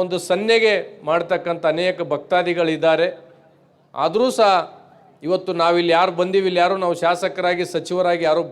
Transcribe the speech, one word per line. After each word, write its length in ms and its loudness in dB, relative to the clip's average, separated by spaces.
ಒಂದು 160 -2
ಸನ್ನೆಗೆ 440 2
ಮಾಡ್ತಕ್ಕಂಥ 640 -2
ಅನೇಕ 240 -2
ಭಕ್ತಾದಿಗಳಿದ್ದಾರೆ. 920 0
ಆದರೂ 340 0
ಸಹ 140 4
ಇವತ್ತು 240 -2
ನಾವಿಲ್ಲಿ 340 2
ಯಾರು 220 2
ಬಂದೀವಿ, 320 0
ಇಲ್ಲಿ 120 2
ಯಾರು 200 2
ನಾವು 180 0
ಶಾಸಕರಾಗಿ, 720 -2
ಸಚಿವರಾಗಿ 560 -2
ಯಾರೂ 220 2